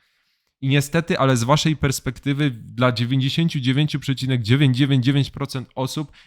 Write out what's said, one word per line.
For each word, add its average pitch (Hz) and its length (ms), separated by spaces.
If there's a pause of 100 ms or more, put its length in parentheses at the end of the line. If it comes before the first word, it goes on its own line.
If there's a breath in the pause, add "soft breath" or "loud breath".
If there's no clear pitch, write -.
(600)
I 135 80
niestety, 160 500
ale 131 180
z 113 60
waszej 147 320
perspektywy 139 760
dla 117 400
dziewięćdziesięciu 135 680
dziewięć 135 380
przecinek 131 440
dziewięć 127 360
dziewięć 135 280
dziewięć 139 260
procent 135 440
osób 135 360 (160 loud breath)